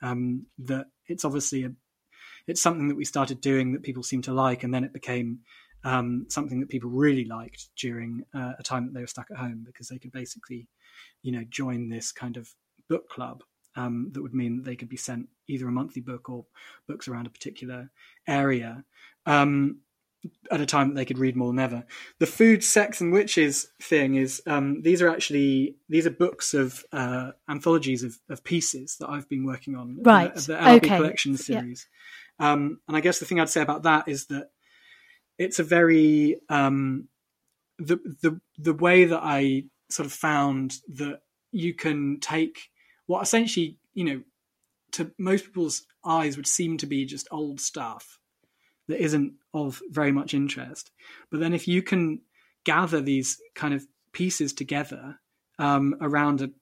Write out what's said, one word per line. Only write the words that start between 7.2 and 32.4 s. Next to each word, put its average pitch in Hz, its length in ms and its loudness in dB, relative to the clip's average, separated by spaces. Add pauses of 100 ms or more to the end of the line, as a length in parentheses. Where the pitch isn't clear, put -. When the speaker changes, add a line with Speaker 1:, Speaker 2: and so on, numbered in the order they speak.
Speaker 1:
liked 113 420 -14 (100)
during, 117 460 -8 (100)
uh, 127 240 -8
a 139 60 -18
time 123 220 -6
that 139 80 -10
they 127 80 -10
were 123 60 -12
stuck - 220 -14
at - 80 -16
home, 117 280 -10
because 123 220 -20
they 127 120 -14
could 127 120 -20
basically, 120 560 -14 (540)
you 127 100 -6
know, 120 180 -6
join 123 400 -6
this 113 220 -8
kind 120 260 -10
of 117 120 -18 (400)
book - 180 -2
club, 127 360 -14 (320)
um, 120 360 -6
that 135 100 -8
would 127 120 -10
mean 120 240 -2
that 131 80 -10
they 127 100 -10
could 120 140 -14
be 127 80 -12
sent 120 300 -8 (200)
either 131 200 -6
a 123 40 -4
monthly 131 300 -4
book 123 280 -12
or 123 160 -12 (420)
books - 200 -12
around 120 180 -8
a 113 40 -12
particular 127 640 -14 (360)
area, 135 560 0 (420)
um, 143 540 4 (720)
at 156 100 0
a 143 40 -2
time 139 220 4
that 139 80 -2
they 135 80 -2
could 127 140 -6
read 131 180 0
more 123 140 0
than 127 100 0
ever. 120 260 -2 (340)
The 165 60 4
food, 226 380 6
sex - 380 2
and 170 100 2
witches 175 560 2 (140)
thing 135 340 2
is, 131 320 0
um, 143 340 0
these 170 200 4
are 175 80 6
actually, 139 640 0 (140)
these 160 180 2
are - 40 0
books - 420 -2
of, 131 400 -2
uh, 127 380 -4 (180)
anthologies 143 540 2
of, 120 140 -10 (120)
of - 120 -12
pieces 156 600 -4
that 151 80 -10
I've 143 180 -8
been 135 180 -4
working 131 300 -8
on, 123 260 -12
Speaker 2:
Right. 214 300 10
Speaker 1:
uh, - 80 -10
the - 220 -4
L - 60 6
R 240 120 12
B 226 80 4
Speaker 2:
Okay. 208 80 4
Speaker 1:
collection 156 380 2
Speaker 2:
Yeah. 135 40 -2
Speaker 1:
series. 120 500 -6 (520)
Um, 147 480 0